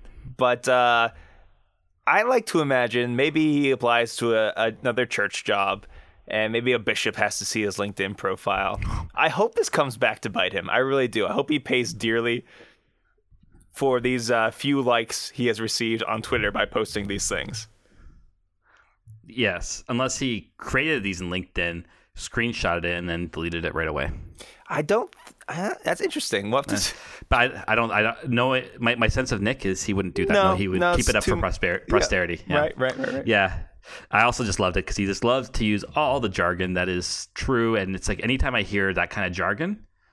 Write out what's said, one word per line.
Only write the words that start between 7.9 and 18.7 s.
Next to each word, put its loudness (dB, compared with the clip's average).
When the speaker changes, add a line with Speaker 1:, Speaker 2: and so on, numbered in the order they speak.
Speaker 1:
profile. -2
I 2
hope 0
this 0
comes 0
back 0
to -6
bite 0
him. -4
I 2
really 2
do. 0
I -2
hope -2
he 2
pays -2
dearly 0
for 2
these, 0
uh, 2
few 0
likes 0
he -2
has 0
received -2
on -4
Twitter 0
by 0
posting -4
these -4
things. -6